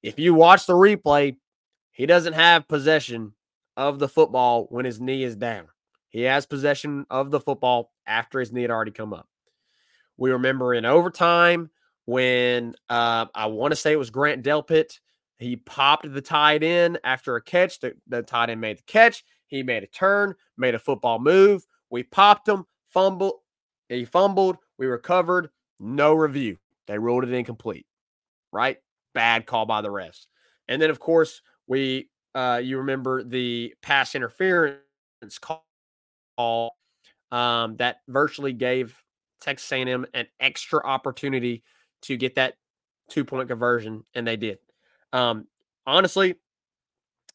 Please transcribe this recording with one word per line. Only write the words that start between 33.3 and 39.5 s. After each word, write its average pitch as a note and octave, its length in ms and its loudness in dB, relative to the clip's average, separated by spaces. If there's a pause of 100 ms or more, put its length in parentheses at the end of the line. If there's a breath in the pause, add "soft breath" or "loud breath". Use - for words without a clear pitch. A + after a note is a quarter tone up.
pass C#3 320 -2
interference D3 640 -2 (600)
call, - 1400 -8 (560)
um, A#2 460 -2
that B2 200 -4 (100)
virtually C#3 440 -2
gave B2+ 440 -4 (440)
Texas - 320 -10